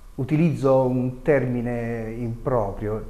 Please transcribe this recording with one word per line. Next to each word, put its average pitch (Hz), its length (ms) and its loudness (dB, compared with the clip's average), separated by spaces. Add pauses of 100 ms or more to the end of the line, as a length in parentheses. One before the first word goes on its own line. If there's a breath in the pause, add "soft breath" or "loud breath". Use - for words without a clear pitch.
(160)
utilizzo 135 720 4
un 127 340 -2
termine 120 960 0
improprio, 107 920 -2